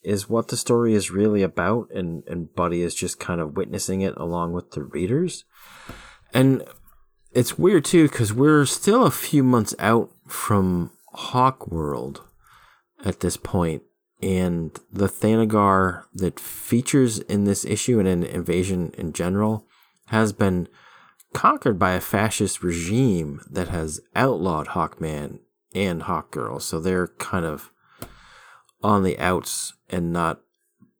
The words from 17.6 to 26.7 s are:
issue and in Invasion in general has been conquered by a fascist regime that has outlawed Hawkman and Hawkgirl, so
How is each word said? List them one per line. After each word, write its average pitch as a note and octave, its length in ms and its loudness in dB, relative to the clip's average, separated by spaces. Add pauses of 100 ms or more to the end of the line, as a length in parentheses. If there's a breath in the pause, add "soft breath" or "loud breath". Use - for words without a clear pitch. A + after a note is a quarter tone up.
issue A2 340 2
and F#2+ 80 4
in F2 160 2
Invasion F2 760 -2
in D#2 160 -6
general G#2 540 0 (400 soft breath)
has A2 260 0
been F#2 340 0 (680 soft breath)
conquered G3+ 440 2
by F#2 140 2
a F3+ 100 0
fascist G#2 600 -2
regime F2 800 0 (100)
that F2+ 160 -4
has D#2+ 320 -6 (160)
outlawed F2 540 0
Hawkman D#2 680 -6 (360)
and F2+ 280 -2
Hawkgirl, C#2+ 580 -6
so - 180 -6